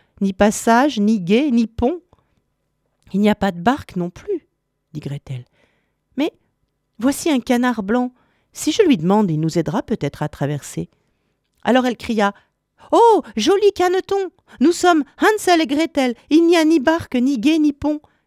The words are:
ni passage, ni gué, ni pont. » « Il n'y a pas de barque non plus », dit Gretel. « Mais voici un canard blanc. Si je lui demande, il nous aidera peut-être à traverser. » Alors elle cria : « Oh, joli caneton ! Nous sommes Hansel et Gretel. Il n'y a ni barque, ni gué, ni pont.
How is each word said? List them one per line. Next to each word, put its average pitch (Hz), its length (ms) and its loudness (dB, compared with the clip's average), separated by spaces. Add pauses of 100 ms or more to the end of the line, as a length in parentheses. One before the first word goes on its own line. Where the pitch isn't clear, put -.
(200)
ni 196 120 -2
passage, 233 680 0
ni 208 200 0
gué, 226 300 0
ni 233 160 0
pont. » « 311 340 -4 (1120)
Il 190 80 -2
n'y 208 100 4
a 208 40 2
pas 196 160 -2
de 175 100 -12
barque 240 360 -2
non 175 140 -4
plus », - 360 -8 (460)
dit - 80 -10
Gretel. « 131 440 -10 (720)
Mais 294 160 -4 (640)
voici 269 320 -2
un 262 100 0
canard 240 420 -2
blanc. 247 300 -2 (400)
Si - 200 -4
je 453 100 0
lui 294 140 4
demande, 190 340 2
il 151 100 -2
nous 160 180 -2
aidera 160 240 -4
peut-être - 400 -6
à 151 60 -6
traverser. » 147 600 -8 (720)
Alors 247 240 0
elle 226 100 -2
cria : « 208 360 -2 (600)
Oh, 415 300 4 (140)
joli 381 380 2
caneton ! 370 560 -2 (300)
Nous 320 120 4
sommes 339 320 2 (160)
Hansel 370 400 2
et 320 60 0
Gretel. 277 480 -2 (160)
Il 330 160 4
n'y 349 100 4
a 320 80 2
ni 320 160 2
barque, 320 340 -2
ni 254 240 0
gué, 311 200 2
ni 294 140 2
pont. 302 280 -6 (260)